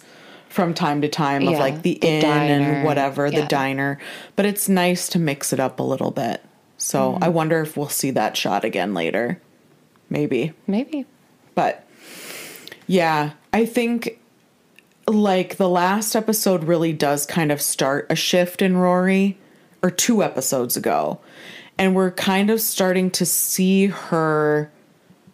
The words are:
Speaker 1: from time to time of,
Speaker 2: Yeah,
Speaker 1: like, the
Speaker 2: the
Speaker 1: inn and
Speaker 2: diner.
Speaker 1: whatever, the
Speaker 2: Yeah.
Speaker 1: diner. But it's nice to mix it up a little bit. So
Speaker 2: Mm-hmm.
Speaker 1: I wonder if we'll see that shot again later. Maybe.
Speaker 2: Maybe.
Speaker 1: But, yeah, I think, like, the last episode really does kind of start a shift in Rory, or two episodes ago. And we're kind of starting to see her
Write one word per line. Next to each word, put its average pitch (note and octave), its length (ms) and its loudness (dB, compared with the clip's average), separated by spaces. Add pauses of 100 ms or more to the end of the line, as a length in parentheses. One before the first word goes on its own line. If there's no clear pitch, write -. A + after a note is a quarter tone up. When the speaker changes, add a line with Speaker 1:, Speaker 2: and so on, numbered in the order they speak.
(480)
Speaker 1:
from E3+ 260 0
time D3 280 0
to D3 60 0
time C#3 400 0
of, D#3+ 60 2
Speaker 2:
Yeah, D3+ 40 0
Speaker 1:
like, C#3+ 240 -2
the F3+ 180 0
Speaker 2:
the - 80 0
Speaker 1:
inn D#3 160 2
and D3 400 2
Speaker 2:
diner. C#3 200 0
Speaker 1:
whatever, C#3+ 460 0
the D3+ 80 0
Speaker 2:
Yeah. D3 100 -2
Speaker 1:
diner. C#3 500 -2 (380)
But G3+ 100 2
it's G3+ 220 -2
nice F3+ 420 2
to - 80 0
mix D3 340 0
it C3 80 0
up C3 200 -2
a - 20 -2
little C3 280 -2
bit. - 320 -4 (340)
So C3 380 0
Speaker 2:
Mm-hmm. C#3 100 -2
Speaker 1:
I E3 40 2
wonder D#3+ 340 0
if D#3 140 -8
we'll C#3+ 120 -4
see - 240 -2
that A2 240 0
shot F#2+ 280 -2
again G2 300 -2
later. F#2 460 -2 (720)
Maybe. D3 420 -2 (140)
Speaker 2:
Maybe. C4+ 400 -4 (480)
Speaker 1:
But, - 300 -2 (1000)
yeah, D#3+ 440 2 (220)
I A3 120 2
think, A#3 540 -2 (880)
like, G3+ 500 2
the F#3+ 120 2
last F3+ 460 2
episode G#3 500 0
really E3 280 2
does C#3+ 340 0
kind D#3+ 240 0
of D3 120 0
start C#3+ 480 -2
a D#3+ 60 2
shift F3+ 460 0
in F#3 140 4
Rory, F#3 640 2 (440)
or F3+ 80 2
two G#3 340 2
episodes C3 520 -2
ago. D2+ 420 0 (640)
And F#3+ 140 4
we're F#3 160 2
kind G3 400 0
of A3+ 100 2
starting F#3 520 0
to - 120 -2
see F#3+ 640 2
her D3+ 840 0 (640)